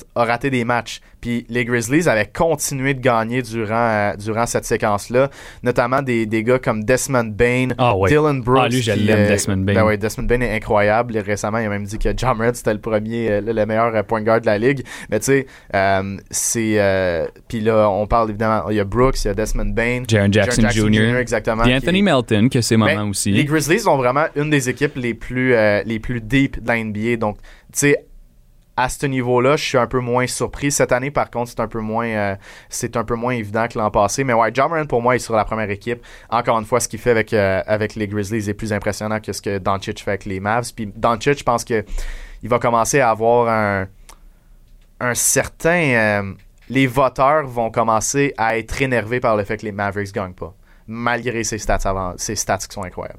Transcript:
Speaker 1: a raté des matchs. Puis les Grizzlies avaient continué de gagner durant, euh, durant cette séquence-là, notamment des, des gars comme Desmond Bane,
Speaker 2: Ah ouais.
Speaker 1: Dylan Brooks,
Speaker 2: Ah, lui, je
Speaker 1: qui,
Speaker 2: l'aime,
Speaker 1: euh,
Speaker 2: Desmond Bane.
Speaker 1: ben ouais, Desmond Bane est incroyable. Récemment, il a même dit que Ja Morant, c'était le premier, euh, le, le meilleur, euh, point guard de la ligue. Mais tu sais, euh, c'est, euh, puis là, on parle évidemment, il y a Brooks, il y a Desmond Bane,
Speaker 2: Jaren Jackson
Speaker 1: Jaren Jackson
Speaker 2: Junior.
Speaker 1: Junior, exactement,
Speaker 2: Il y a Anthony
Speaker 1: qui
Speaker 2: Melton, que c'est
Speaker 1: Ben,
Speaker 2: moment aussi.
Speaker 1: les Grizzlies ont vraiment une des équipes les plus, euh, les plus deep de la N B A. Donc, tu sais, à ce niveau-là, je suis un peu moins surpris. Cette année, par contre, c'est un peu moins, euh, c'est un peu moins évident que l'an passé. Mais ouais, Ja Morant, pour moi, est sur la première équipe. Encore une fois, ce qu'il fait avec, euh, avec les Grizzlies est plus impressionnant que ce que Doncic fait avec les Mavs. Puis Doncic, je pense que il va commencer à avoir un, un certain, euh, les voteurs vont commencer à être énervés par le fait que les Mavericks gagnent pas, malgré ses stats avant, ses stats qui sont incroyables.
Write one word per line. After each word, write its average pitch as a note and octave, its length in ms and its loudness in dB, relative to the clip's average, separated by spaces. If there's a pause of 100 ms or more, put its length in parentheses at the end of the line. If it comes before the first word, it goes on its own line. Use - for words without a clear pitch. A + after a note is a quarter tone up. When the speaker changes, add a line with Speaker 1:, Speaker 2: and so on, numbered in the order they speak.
(140)
Speaker 1:
a A#2 100 2
raté A#2+ 260 0
des B2 140 0
matchs. A#2 360 -2 (220)
Puis A#2+ 260 -4
les A#2+ 160 -2
Grizzlies B2 440 0
avaient G#2+ 180 2
continué C#3+ 680 -2
de C3 60 -10
gagner A#2+ 420 0
durant, A2 320 -4 (380)
euh, - 40 -6
durant A2 280 -2
cette A#2 200 -2
séquence-là, A#2 680 0 (320)
notamment B2 400 0
des, A#2 240 0
des A2 160 0
gars B2+ 160 4
comme A2 260 -2
Desmond B2 480 0
Bane, B2 460 2
Speaker 2:
Ah A#2+ 180 2
ouais. G2 140 2
Speaker 1:
Dylan D3 320 2
Brooks, B2+ 220 2
Speaker 2:
Ah, A#2+ 40 0
lui, B2 140 0
je A2 100 0
Speaker 1:
qui, G2+ 80 2
Speaker 2:
l'aime, G#2+ 200 4
Speaker 1:
euh, G#2 80 4
Speaker 2:
Desmond G2+ 300 0
Bane. G2 180 2
Speaker 1:
ben A2 80 4
ouais, G#2+ 120 2
Desmond G#2+ 280 -4
Bane A#2+ 180 2
est A2 140 -2
incroyable. G#2+ 600 2
Récemment, G#2 400 -4
il A2+ 80 -2
a - 20 -2
même G2+ 160 -4
dit G#2 140 -10
que - 180 0
Ja B2 180 0
Morant, A#2 180 0
c'était A#2 220 -2
le G#2 60 -8
premier, A2 500 -2
euh, G2+ 100 2
le, A2 120 -4
le G#2+ 140 0
meilleur, A2+ 280 0
euh, G#2+ 80 0
point A2 200 -2
guard A2+ 200 4
de A2+ 40 -2
la G#2 120 2
ligue. B2+ 260 2 (260)
Mais G#2+ 100 0
tu - 60 -8
sais, C3+ 200 2 (280)
euh, G2 420 2 (140)
c'est, A2 500 -2
euh, F#2 460 2 (220)
puis A#2 120 -4
là, G#2+ 280 4
on G#2 200 0
parle A#2 220 2
évidemment, G#2+ 380 -2
il G#2+ 80 0
y G2+ 40 2
a G2+ 40 2
Brooks, B2 400 0
il A2 40 0
y - 20 0
a G2 40 -2
Desmond A2 320 -2
Bane, A#2 420 -2
Speaker 2:
Jaren G2+ 240 4
Jackson G#2+ 300 2
Speaker 1:
Jaren A#2+ 100 4
Jackson A2 160 2
Speaker 2:
Junior. G#2+ 160 4
Speaker 1:
Junior, A#2+ 160 2
exactement, A#2 440 0
Speaker 2:
Il A#2 60 4
y - 20 4
a B2+ 40 4
Anthony E3+ 220 0
Speaker 1:
qui G3+ 40 2
Speaker 2:
Melton, B2 480 2
que C3 100 2
c'est A2 160 2
Speaker 1:
Ben, A2 200 4
Speaker 2:
moment G#2 140 -4
aussi. G2+ 200 -4
Speaker 1:
les D3 140 2
Grizzlies D#3 440 2
ont D3+ 80 4
vraiment C3+ 300 2 (100)
une D3 140 -2
des C3+ 180 2
équipes C#3 280 -2
les A#2+ 180 -4
plus, B2+ 400 0
euh, G#2+ 320 4
les A2 140 -4
plus A#2+ 200 -6
deep B2 420 0
de A#2 60 -12
la A#2+ 100 0
N A2 140 -6
B G2+ 60 -8 (140)
A. A#2 40 0
Donc, G#2+ 200 -2 (360)
tu - 60 -10
sais, C#3+ 260 2 (720)
à B2+ 140 0
ce - 160 -8
niveau-là, B2+ 520 2
je D3+ 80 -2
suis - 120 0
un A#2+ 100 4
peu B2+ 140 -2
moins B2 260 0
surpris. C3+ 460 -4
Cette C3+ 200 2
année, C3 180 -2
par B2 200 -2
contre, A#2 200 -4
c'est - 100 -8
un A2 80 -4
peu A2+ 120 -8
moins, A2 260 -4
euh, G#2 280 -2 (360)
c'est A#2 260 -6
un A#2 80 -2
peu A#2+ 120 -4
moins A#2+ 180 -2
évident A2+ 340 -2
que A#2 100 -8
l'an G#2+ 120 0
passé. A2 340 2
Mais C3 80 0
ouais, A2+ 200 4
Ja C3+ 140 2
Morant, D#3+ 200 -2
pour B2 160 0
moi, B2+ 120 4
est A#2+ 40 2
sur A2+ 180 -4
la G#2 80 2
première A2 260 -4
équipe. A#2+ 280 -6 (320)
Encore A#2 280 0
une A2 60 -4
fois, A#2+ 160 2
ce - 80 -4
qu'il G#2+ 100 -10
fait B2 120 0
avec, A2 240 2
euh, F#2+ 320 2
avec G#2+ 300 -2
les G#2+ 120 -4
Grizzlies G#2 400 -4
est G#2 60 -2
plus G#2+ 180 -6
impressionnant G#2+ 480 -4
que G2+ 140 -8
ce - 80 -12
que G2+ 160 -4
Doncic G2 440 -4
fait G#2 100 -4
avec G2 120 -6
les F#2+ 160 -6
Mavs. A2+ 340 -2
Puis G#2 220 -8
Doncic, A#2 420 0
je - 60 -10
pense A#2 200 0
que A2 200 -2 (580)
il A2 60 -8
va A#2+ 100 2
commencer A#2 420 2
à A#2+ 100 4
avoir A#2 380 4
un, G2+ 400 0 (1120)
un A#2+ 140 -2
certain, D#3+ 680 0 (400)
euh, G2 100 -8 (380)
les C3+ 160 2
voteurs C3+ 600 2
vont A#2 240 -2
commencer A2+ 680 0
à A2+ 180 0
être A2 240 -6
énervés B2 400 0
par A#2 160 2
le G#2 80 0
fait G#2+ 140 -6
que A2 80 -10
les G#2 60 -8
Mavericks G2+ 420 -4
gagnent F#2+ 180 -6
pas, E2+ 220 -14 (320)
malgré A#2 580 -4
ses A2 140 -6
stats G2+ 260 -2
avant, F#2+ 320 -4
ses G#2+ 200 -6
stats - 200 -2
qui - 160 -8
sont G2+ 120 -10
incroyables. - 340 -12